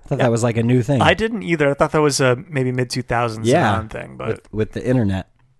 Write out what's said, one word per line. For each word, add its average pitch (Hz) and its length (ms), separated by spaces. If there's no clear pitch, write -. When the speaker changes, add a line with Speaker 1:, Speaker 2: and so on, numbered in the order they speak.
Speaker 1:
I - 40
thought 139 100
Speaker 2:
Yeah. 139 60
Speaker 1:
that 120 80
was, 113 100
like, 117 140
a 117 80
new 123 180
thing. 139 200
Speaker 3:
I 165 120
didn't 214 300
either. 151 260
I 143 40
thought 156 180
that 160 80
was 143 200
a 127 280
maybe 127 240
mid-two 123 300
thousands 113 440
Speaker 1:
Yeah. 156 240
Speaker 3:
non 110 200
thing, - 260
but - 120
Speaker 1:
With, - 240
with 107 200
the - 120
internet. 104 440